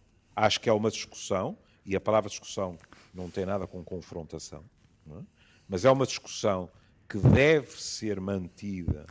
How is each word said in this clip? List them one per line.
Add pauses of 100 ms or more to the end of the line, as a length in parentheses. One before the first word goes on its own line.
(360)
Acho
que
é
uma
discussão, (300)
e
a
palavra
discussão (380)
não
tem
nada
com
confrontação, (440)
não
é? (440)
Mas
é
uma
discussão (400)
que
deve
ser
mantida